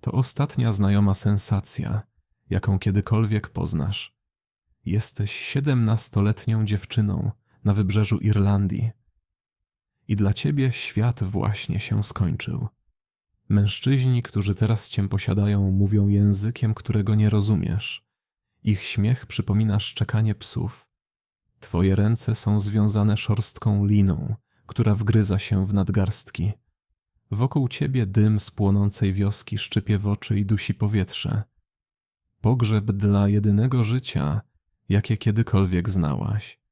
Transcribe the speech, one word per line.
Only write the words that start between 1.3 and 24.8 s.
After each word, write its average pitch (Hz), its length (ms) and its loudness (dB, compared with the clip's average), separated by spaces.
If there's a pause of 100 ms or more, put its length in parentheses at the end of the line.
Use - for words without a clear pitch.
jaką 95 280 0
kiedykolwiek 104 720 0
poznasz. 85 680 -4 (680)
Jesteś 101 480 -4
siedemnastoletnią 113 1300 0
dziewczyną 104 680 -2 (340)
na 101 100 4
wybrzeżu 101 440 2
Irlandii. 101 720 2 (1160)
I 107 80 -2
dla 101 160 2
ciebie 139 400 0
świat 117 520 -2
właśnie 101 560 -2
się 104 240 -2
skończył. - 640 -4 (800)
Mężczyźni, 123 760 2
którzy 101 320 -2
teraz 110 340 0
cię 98 200 -2
posiadają, 101 600 0
mówią 101 380 2
językiem, 104 680 2
którego 104 400 0
nie 107 160 4
rozumiesz. 104 760 -2 (580)
Ich 107 180 0
śmiech 110 440 -2
przypomina 104 540 0
szczekanie 110 540 0
psów. - 580 -8 (720)
Twoje 95 340 2
ręce 107 380 0
są 107 260 0
związane 104 560 2
szorstką 104 680 0
liną, 101 480 2 (320)
która 107 280 0